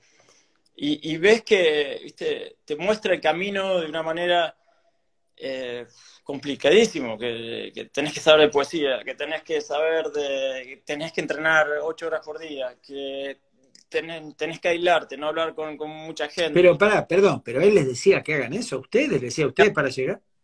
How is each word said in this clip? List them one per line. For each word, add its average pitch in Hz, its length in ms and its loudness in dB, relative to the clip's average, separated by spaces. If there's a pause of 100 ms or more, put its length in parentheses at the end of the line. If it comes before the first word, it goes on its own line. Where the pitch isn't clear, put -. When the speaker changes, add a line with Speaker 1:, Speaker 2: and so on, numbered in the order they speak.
(760)
Speaker 1:
Y, 151 360 -4
y 160 40 -6
ves 208 260 4
que, 151 640 2
¿viste? 143 600 -8
Te 151 120 -6
muestra 196 380 -2
el 156 60 -4
camino 190 600 0
de 160 80 -4
una 160 160 -6
manera, 170 520 0 (800)
eh, 123 500 -8 (360)
complicadísimo, 139 960 0
que, 113 560 -8
que 110 120 -12
tenés 147 260 -6
que - 80 -10
saber 156 220 8
de 151 60 8
poesía, 139 560 0
que 127 120 -10
tenés 147 260 -8
que 156 180 -4
saber 156 500 -2
de, 135 560 -4
que 135 180 -18
tenés 151 280 -8
que - 80 -6
entrenar 156 460 2 (160)
ocho 160 240 -6
horas 156 180 -4
por 156 140 -12
día, 135 420 -8
que 139 580 -10 (500)
tenés, 160 480 -8
tenés 160 240 -6
que 190 80 0
aislarte, 170 480 2
no 147 100 -6
hablar 160 260 -2
con, 156 240 -8
con 151 140 -10
mucha 156 380 -8
gente. 160 240 -2
Speaker 2:
Pero 175 260 6
pará, 185 300 4
perdón, 170 360 4
pero 120 160 -2
él 208 140 6
les 151 140 4
decía 135 340 4
que 151 120 -6
hagan 127 180 -4
eso, 208 240 -6
¿a 123 40 -6
ustedes? 269 280 0
¿Les 160 120 0
decía 127 260 -2
a - 20 2
ustedes 196 240 4
para 139 160 0
llegar? 131 320 -4 (240)